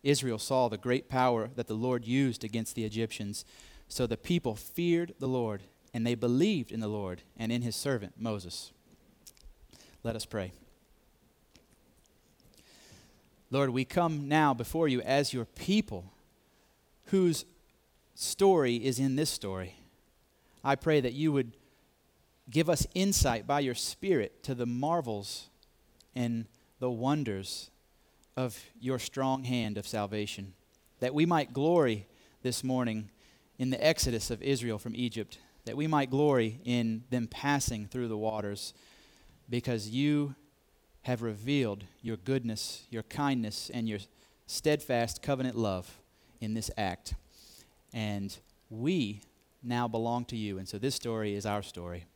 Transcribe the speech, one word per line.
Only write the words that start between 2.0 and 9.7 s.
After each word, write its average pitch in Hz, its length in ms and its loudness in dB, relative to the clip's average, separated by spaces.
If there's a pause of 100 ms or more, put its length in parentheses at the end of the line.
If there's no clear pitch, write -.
used 127 380 2
against 113 320 -4
the 113 80 -2
Egyptians. 110 600 -4 (420)
So 123 200 -2
the 113 100 -2
people 160 380 0
feared 170 640 0
the 135 80 -4
Lord, 113 360 -2 (300)
and 117 120 0
they 120 100 2
believed 127 560 2
in 113 100 -4
the 107 60 -2
Lord 101 340 -4 (160)
and 113 140 -2
in 120 100 0
his 120 140 -2
servant 110 420 -4
Moses. 104 540 -6 (1300)